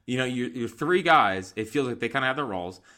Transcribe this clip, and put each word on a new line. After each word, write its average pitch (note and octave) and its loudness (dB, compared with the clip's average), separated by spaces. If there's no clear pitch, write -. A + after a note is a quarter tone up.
you B2 -2
know, C3 2
your, B2+ -2
your A#2+ -6
three F3 0
guys, G#2+ 4
it A2 -4
feels C#3 0
like A#2 -4
they A#2 -2
kinda C3 -2
have C3 0
their C#3+ -4
roles. F#2 -6